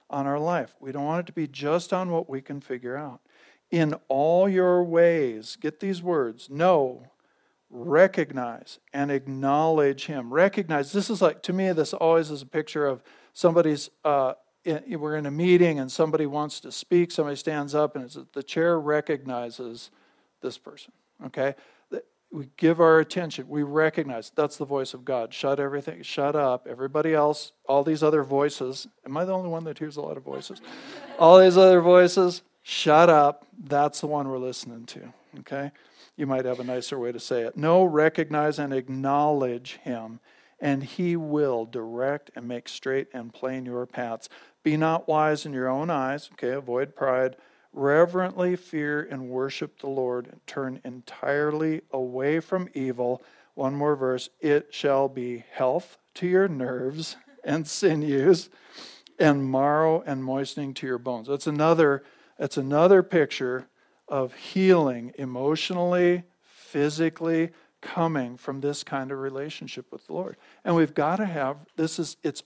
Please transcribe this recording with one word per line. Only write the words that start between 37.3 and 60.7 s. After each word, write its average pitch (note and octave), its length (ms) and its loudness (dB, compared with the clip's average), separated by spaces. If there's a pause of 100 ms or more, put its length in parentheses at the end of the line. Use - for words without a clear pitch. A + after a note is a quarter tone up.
it. A2+ 140 -8
"Know, E3+ 260 4
recognize, D3+ 760 0
and C#3+ 140 -4
acknowledge C3+ 1080 -2
him, A2+ 380 -10 (400)
and C#3 240 -2
he E3+ 320 -2
will D3 500 -2
direct A#2+ 720 -6
and A#2+ 120 -12
make B2 220 -10
straight C3+ 420 -6
and A#2+ 220 -14
plain C3 320 -8
your B2 220 -8
paths. A#2 420 -10 (320)
Be D3+ 160 0
not D#3+ 300 0
wise D#3 380 0
in D3 80 -10
your B2+ 160 -4
own C#3+ 200 -2
eyes." C#3+ 440 -4
Okay, B2 180 -6
avoid C3+ 440 -6
pride. C3 420 0 (340)
"Reverently F3 840 2
fear D3 460 -4
and C3 280 -12
worship C3+ 500 -6
the C#3+ 80 -12
Lord, B2+ 400 -4
and - 180 -20
turn C3 380 -10
entirely D3 960 -4 (100)
away C3 480 -2
from F3+ 340 -4
evil." B2+ 500 -4 (320)
One C#3 200 -4
more D3 200 0
verse. B2+ 340 -4 (120)
"It D3 320 0
shall C#3 340 0
be B2 440 -10
health C#3+ 460 -2 (180)
to F3 120 -4
your F#3 220 4
nerves C3 640 -6 (280)
and D#3 240 -2
sinews, D#3 800 2 (680)
and C#3 320 2
marrow D3+ 560 2
and C3+ 180 -6
moistening C3+ 520 -6